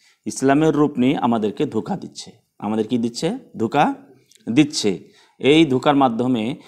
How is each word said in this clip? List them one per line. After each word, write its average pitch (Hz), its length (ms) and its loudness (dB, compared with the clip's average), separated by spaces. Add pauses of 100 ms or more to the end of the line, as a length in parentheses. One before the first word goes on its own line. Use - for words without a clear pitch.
(260)
ইসলামের 139 480 2
রূপ 147 240 0
নিয়ে 127 200 2
আমাদেরকে 113 480 0
ধোঁকা 110 300 -6
দিচ্ছে। - 360 -16 (280)
আমাদের 107 280 -2
কি 123 100 -2
দিচ্ছে? 139 400 -4 (200)
ধোঁকা 147 360 0 (560)
দিচ্ছে। 117 600 0 (300)
এই 156 260 4
ধোঁকার 135 300 0
মাধ্যমে 123 600 0 (120)